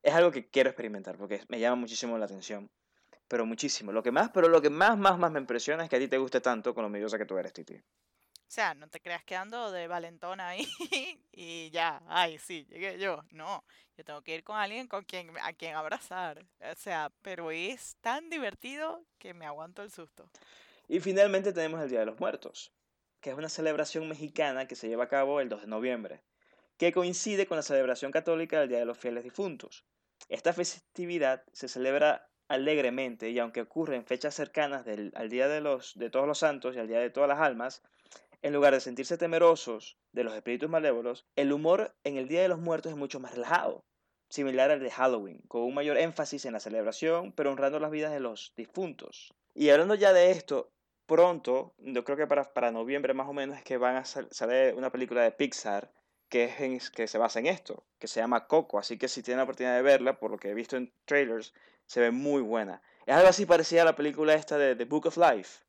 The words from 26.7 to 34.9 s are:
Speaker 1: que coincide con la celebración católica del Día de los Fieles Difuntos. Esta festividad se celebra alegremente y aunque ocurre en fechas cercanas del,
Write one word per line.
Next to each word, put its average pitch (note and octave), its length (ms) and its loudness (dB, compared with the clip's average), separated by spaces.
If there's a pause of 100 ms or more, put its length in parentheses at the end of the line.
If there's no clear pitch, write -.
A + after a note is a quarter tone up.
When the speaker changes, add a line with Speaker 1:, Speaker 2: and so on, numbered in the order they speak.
Speaker 1:
que E3+ 140 2
coincide F3+ 540 -2
con F3 120 -6
la D3+ 60 -4
celebración C3+ 480 0
católica D#3+ 480 0
del C#3 100 0
Día B2 100 0
de A#2+ 60 0
los A#2 120 -6
Fieles A#2+ 260 -6
Difuntos. D#3+ 640 -10 (420)
Esta - 260 -2
festividad E3+ 880 -4 (100)
se - 140 -12
celebra C3+ 600 2 (200)
alegremente C3 840 -2
y A#2+ 80 -4
aunque A#2 240 -4
ocurre D3+ 340 -4
en A#2+ 100 -8
fechas C#3+ 280 -4
cercanas C#3+ 520 -4
del, G#2 300 -8